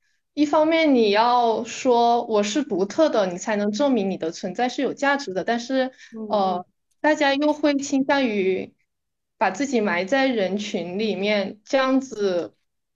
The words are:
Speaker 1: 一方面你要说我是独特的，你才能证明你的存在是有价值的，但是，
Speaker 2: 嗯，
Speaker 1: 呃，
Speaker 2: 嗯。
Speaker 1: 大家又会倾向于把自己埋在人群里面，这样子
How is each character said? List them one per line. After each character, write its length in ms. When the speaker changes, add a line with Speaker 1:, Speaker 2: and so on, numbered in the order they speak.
Speaker 1:
一 120
方 200
面 300
你 160
要 540
说 640
我 140
是 220
独 220
特 240
的， 180
你 100
才 200
能 140
证 200
明 180
你 80
的 140
存 240
在 140
是 120
有 120
价 240
值 160
的， 100
但 160
是， 320
Speaker 2:
嗯， 140
Speaker 1:
呃， 280
Speaker 2:
嗯。 80
Speaker 1:
大 120
家 220
又 160
会 240
倾 300
向 200
于 480
把 140
自 160
己 140
埋 240
在 220
人 300
群 420
里 160
面， 500
这 120
样 220
子 540